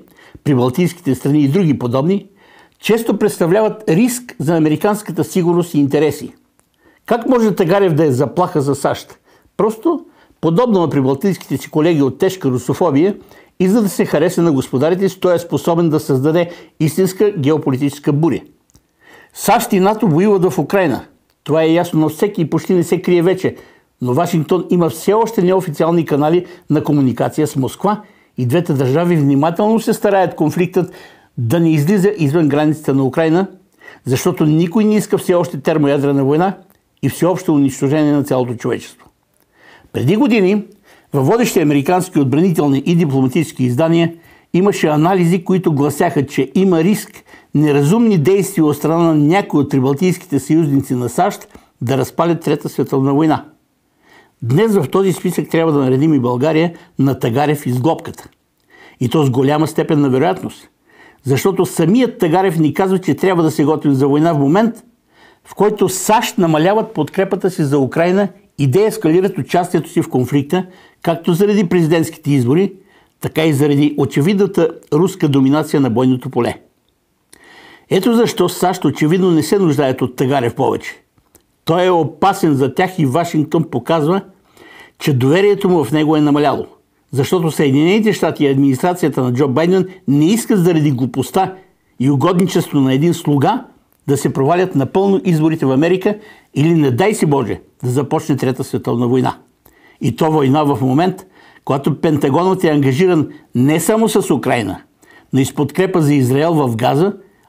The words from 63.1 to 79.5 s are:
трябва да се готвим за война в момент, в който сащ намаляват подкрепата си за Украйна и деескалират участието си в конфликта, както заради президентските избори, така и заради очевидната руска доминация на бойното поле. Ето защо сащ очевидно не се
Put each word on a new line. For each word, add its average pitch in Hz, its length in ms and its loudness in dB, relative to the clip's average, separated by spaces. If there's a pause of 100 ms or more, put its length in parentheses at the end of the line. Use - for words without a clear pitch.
трябва 180 280 0
да 160 80 2
се 156 140 -2
готвим 151 300 0
за 135 140 2
война 151 240 2
в 156 60 0
момент, 190 360 2 (680)
в - 100 -20
който 208 340 0
сащ 226 500 -2
намаляват 180 560 0
подкрепата 190 560 -2
си 175 140 -4
за 143 140 0
Украйна 175 500 0 (300)
и 139 80 0
деескалират 185 720 0
участието 175 520 -2
си 165 120 -2
в - 60 -6
конфликта, 139 580 -2 (360)
както 165 300 -2
заради 196 360 2
президентските 165 600 0
избори, 143 420 2 (480)
така 151 240 -2
и 160 80 2
заради 147 460 2
очевидната 185 720 0 (240)
руска 165 360 0
доминация 143 520 0
на 131 100 0
бойното 127 400 0
поле. 117 240 -2 (1400)
Ето 190 240 2
защо 190 340 2
сащ 185 360 -2
очевидно 165 460 0
не 160 120 2
се 202 160 0